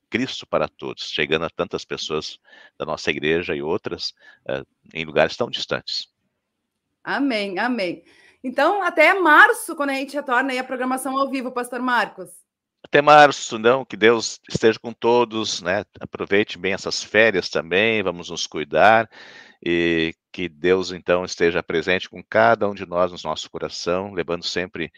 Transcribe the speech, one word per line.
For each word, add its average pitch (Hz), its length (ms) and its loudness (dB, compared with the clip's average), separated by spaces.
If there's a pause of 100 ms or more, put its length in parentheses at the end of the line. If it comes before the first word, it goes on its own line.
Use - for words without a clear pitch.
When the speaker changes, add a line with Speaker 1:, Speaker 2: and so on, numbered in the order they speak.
(120)
Speaker 1:
Cristo - 340 -6
para 78 220 -2
Todos, - 420 -12
chegando 80 360 -2
a 80 40 -6
tantas - 340 -8
pessoas - 540 -8 (400)
da 73 80 -8
nossa 76 240 -8
igreja 80 460 -2
e 71 80 -6
outras, - 500 -6 (340)
eh, 67 160 -6 (300)
em 80 120 -8
lugares 78 300 0
tão 120 140 -4
distantes. - 580 -8 (960)
Speaker 2:
Amém, 202 540 -4
amém. 214 460 -4 (400)
Então, 294 400 0
até 339 320 4
março, 349 600 6
quando 285 140 -4
a 269 40 -4
gente 269 200 -6
retorna 269 380 -2
aí 254 80 -4
a 254 40 -4
programação 254 540 -4
ao 269 140 -2
vivo, 247 200 -6
pastor 247 280 -8
Marcos. 226 500 -2 (560)
Speaker 1:
Até - 160 4
março, 147 560 8
não, 120 280 2
que - 100 -14
Deus 110 520 2
esteja 110 300 2
com 120 140 -12
todos, 113 720 0
né? 92 240 -2 (160)
Aproveite 95 580 -2
bem 92 140 -4
essas 87 280 -6
férias 107 480 2
também, 98 540 0
vamos 87 260 -6
nos 82 160 -8
cuidar 85 640 2 (560)
e 85 480 0 (200)
que 90 160 -8
Deus, 90 420 0
então, 90 320 -2
esteja 87 400 0
presente 90 460 -2
com 90 120 -18
cada 110 480 2
um 101 60 -8
de 95 100 -10
nós 87 260 -2
no 87 120 -14
nosso 78 260 -8
coração, 92 640 -6
levando 87 320 -6
sempre, 87 540 -6